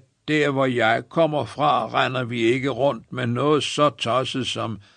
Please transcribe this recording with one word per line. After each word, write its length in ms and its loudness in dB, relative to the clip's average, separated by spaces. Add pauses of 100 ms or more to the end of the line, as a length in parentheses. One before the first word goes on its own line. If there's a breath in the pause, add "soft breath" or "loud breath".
(280)
der, 220 2
hvor 160 0
jeg 440 2
kommer 360 2
fra, 420 0
render 360 0
vi 180 -4
ikke 280 2
rundt 440 -2
med 140 -4
noget 360 0
så 260 0
tosset 580 -2
som 320 -6 (180 soft breath)